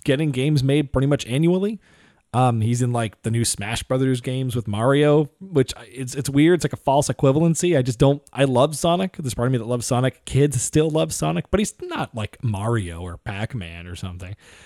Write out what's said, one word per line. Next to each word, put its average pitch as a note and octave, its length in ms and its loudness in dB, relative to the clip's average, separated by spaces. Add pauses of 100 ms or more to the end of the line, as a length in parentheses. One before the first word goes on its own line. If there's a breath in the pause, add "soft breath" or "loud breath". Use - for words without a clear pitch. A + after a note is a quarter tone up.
getting D3 280 0
games C3 320 0
made C#3 300 0
pretty C3 140 2
much C#3+ 180 0
annually. F3+ 540 0 (540 soft breath)
Um, A#2+ 260 2
he's A#2 220 0
in, B2 100 0
like, A#2 320 -4
the A2 80 -2
new A#2 140 0
Smash G#2+ 380 -4
Brothers C3 360 0
games C3 380 -4
with A#2 100 -4
Mario, C#3+ 640 4 (100)
which F3 380 0
I, - 80 -20
it's, B2+ 300 -10
it's C#3+ 140 -4
weird. D3+ 280 6
It's D3 80 -2
like - 80 -2
a - 40 -8
false C#3 300 2
equivalency. D#3+ 680 2
I B2+ 40 4
just B2 160 -2
don't, C#3+ 240 4 (120)
I C3+ 100 0
love C#3 320 2
Sonic. F3 420 -2
There's C#3 160 -6
part A#2+ 140 -2
of C3 60 2
me B2+ 40 0
that A2+ 100 -4
loves B2 180 -4
Sonic. B2+ 400 -2
Kids C3+ 360 2
still D#3 280 0
love D#3 240 -2
Sonic, D#3 360 -4
but G3 120 2
he's - 200 -4
not E4 320 -8
like G#2+ 300 -10
Mario G#2 580 -2
or E2+ 160 -10
Pac-Man F2+ 680 -10
or F2 80 -12
something. F#2 400 -12 (300 loud breath)